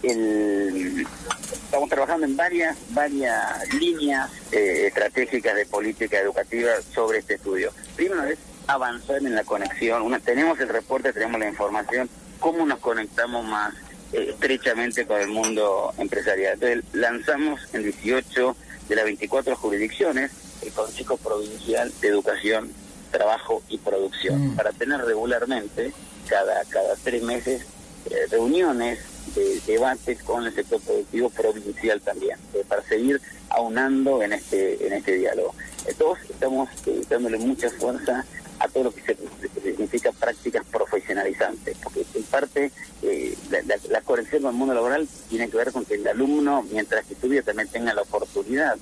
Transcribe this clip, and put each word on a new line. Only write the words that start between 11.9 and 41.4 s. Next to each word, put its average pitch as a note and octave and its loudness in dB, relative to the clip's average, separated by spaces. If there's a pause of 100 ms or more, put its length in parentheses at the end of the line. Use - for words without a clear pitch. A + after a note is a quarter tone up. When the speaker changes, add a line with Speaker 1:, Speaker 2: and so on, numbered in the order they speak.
Speaker 1:
¿cómo E3 2
nos C3 0
conectamos A#2 0
más, G#2 0 (380)
eh, - 0
estrechamente A#2+ 0
con G#2 2
el G2+ 0
mundo G#2+ 2
empresarial? G2 0
Entonces, A#2 0
lanzamos C#3+ 0 (100)
en A2 -4
dieciocho B2 0 (320)
de G#2 2
las A2 4
veinticuatro A#2+ 0
jurisdicciones A#2+ 0 (320)
el G#2+ -6
Consejo A2 -2
Provincial A2 -2
de G#2 4
Educación, G#2 2 (400)
Trabajo A2 2
y A2 -4
Producción, G2+ 0
Speaker 2:
Mm. A2+ -2
Speaker 1:
para G#2+ 2
tener C#3 0
regularmente, A#2+ 0 (360)
cada, G2 2
cada A2 0
tres A#2+ -2
meses, A#2+ -2 (480)
eh, D#2+ 0
reuniones A#2+ 4 (360)
de G2 2
debate B2 2
con A#2 -2
el A2+ -4
sector G#2+ 0
productivo G#2+ 0
provincial G#2+ 0
también, - -2 (160)
eh, G2+ 0
para - 0
seguir C#3+ 2 (300)
aunando C3 4
en G#2 0
este, G2 0
en - 0
este G2 2
diálogo. F#2 2 (320)
Eh, - -4
todos F3 4 (100)
estamos, C3 0 (180)
eh, - 0
dándole A#2 2
mucha A#2+ 0
fuerza B2 -2 (340)
a - 2
todo C3 2
lo A#2+ 0
que - -16
se, A2 0 (380)
se - -4
significa G#2 0
prácticas - -2
profesionalizantes, - -2